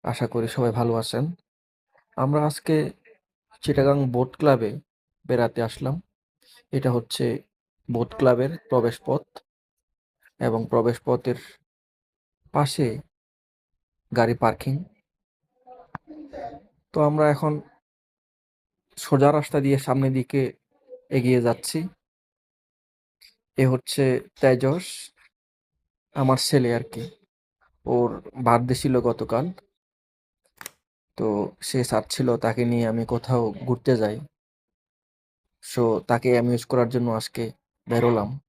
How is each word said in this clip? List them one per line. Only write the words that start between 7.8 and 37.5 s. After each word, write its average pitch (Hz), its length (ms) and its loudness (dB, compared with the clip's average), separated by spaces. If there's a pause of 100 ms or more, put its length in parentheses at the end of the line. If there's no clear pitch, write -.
বোট 113 240 -2
ক্লাবের 127 340 4 (180)
প্রবেশ 117 260 2 (100)
পথ - 180 -2 (1200)
এবং 113 140 0 (120)
প্রবেশ 117 240 2 (100)
পথের 123 320 -2 (1160)
পাশে 143 340 0 (1300)
গাড়ি 117 260 4
পার্কিং। 120 320 0 (2250)
তো - 60 -2 (100)
আমরা 151 160 2 (100)
এখন 151 180 -2 (1500)
সোজা 143 280 4
রাস্তা 151 320 -2
দিয়ে 139 220 2
সামনের 135 320 0
দিকে 135 240 -2 (760)
এগিয়ে 123 300 4
যাচ্ছি। - 320 -2 (1800)
এ - 100 6
হচ্ছে 131 320 -2 (360)
তেজস, 135 440 2 (1300)
আমার 131 240 2 (100)
ছেলে 127 300 4
আর 117 140 -6
কি। 113 120 -10 (840)
ওর 120 240 2 (360)
বার্থডে 120 360 4
ছিল 135 120 0 (140)
গতকাল। 117 360 -2 (1700)
তো 110 80 -2 (420)
সে 127 160 0
চাচ্ছিল 117 520 0
তাকে 117 340 -2
নিয়ে 117 220 2
আমি 117 200 -2
কোথাও 120 300 0 (240)
ঘুরতে 127 300 0
যাই। 107 200 0 (1500)
So, - 180 -2 (280)
তাকে 120 220 2
অ্যামিউজ 120 380 2
করার 123 240 2
জন্য 123 140 -2 (120)
আজকে - 240 -8 (460)